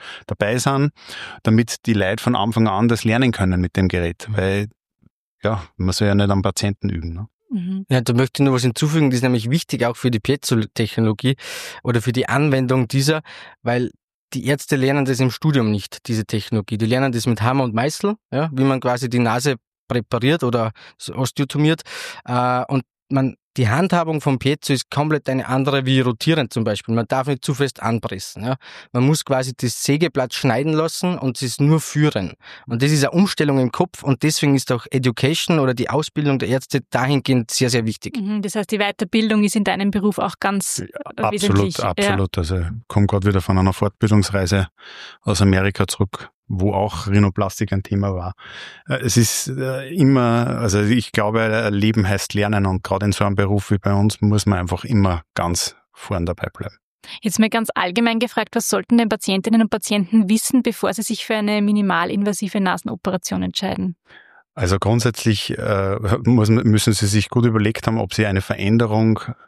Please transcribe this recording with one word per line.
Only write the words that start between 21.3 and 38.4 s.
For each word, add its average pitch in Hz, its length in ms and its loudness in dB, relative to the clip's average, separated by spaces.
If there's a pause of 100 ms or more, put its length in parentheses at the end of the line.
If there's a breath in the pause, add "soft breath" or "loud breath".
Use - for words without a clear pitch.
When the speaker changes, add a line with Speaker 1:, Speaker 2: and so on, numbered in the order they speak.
Speaker 3:
Äh, 123 440 0
und 135 160 0 (260)
man, 135 240 0 (240)
die 120 100 2
Handhabung 160 540 0
vom 135 160 0
Piezo 143 340 -2
ist - 180 -2
komplett 147 380 -2
eine 131 180 -2
andere 135 380 0
wie 131 160 2
rotierend 127 540 0
zum 113 100 0
Beispiel. 107 300 -2
Man 113 120 0
darf 131 200 -2
nicht 143 180 -4
zu 151 80 -2
fest 135 300 -4
anpressen, 107 600 -4
ja. 127 140 -2 (360 loud breath)
Man 123 120 2
muss 151 220 2
quasi 131 280 -2
das - 280 -4
Sägeblatt 143 500 0
schneiden 139 400 0
lassen 165 460 -2
und 131 180 -4
es - 60 -8
ist 127 180 -4
nur 151 220 6
führen. 143 500 0 (340 loud breath)
Und 117 140 -2
das 143 100 2
ist 147 140 4
eine - 60 0
Umstellung 156 480 2
im 127 120 2
Kopf - 320 -2
und 139 200 0
deswegen 151 320 2
ist 131 180 0
auch 120 180 -4
Education 135 680 0
oder 127 160 2
die 117 160 -4
Ausbildung 147 480 0
der 117 100 -4
Ärzte 131 400 -2
dahingehend 127 600 0
sehr, 127 180 0
sehr 117 160 0
wichtig. 113 320 -6
Speaker 2:
Mhm, 208 240 -4